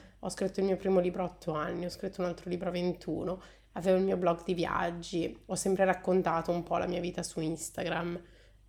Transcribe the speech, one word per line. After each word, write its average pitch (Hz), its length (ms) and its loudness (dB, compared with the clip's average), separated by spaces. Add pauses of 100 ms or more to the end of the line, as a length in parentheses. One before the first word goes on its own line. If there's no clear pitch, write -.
(200)
ho 185 100 -6
scritto 185 300 -2
il 190 60 4
mio 190 100 2
primo 185 220 4
libro 180 240 2
a 180 40 0
otto - 260 -6
anni, 175 320 -4
ho 175 60 -6
scritto 185 320 -6
un 180 40 0
altro 175 220 -6
libro 175 220 -2
a - 20 -4
ventuno, 175 680 -2 (300)
avevo 185 260 4
il 190 60 4
mio 190 120 2
blog 175 260 2
di 185 120 -2
viaggi, 175 920 -2
ho - 80 -4
sempre 190 300 4
raccontato 180 680 4
un 175 120 0
po' 170 160 0
la 180 80 0
mia 175 140 -2
vita 175 220 -4
su - 180 -6
Instagram, 170 800 -4 (480)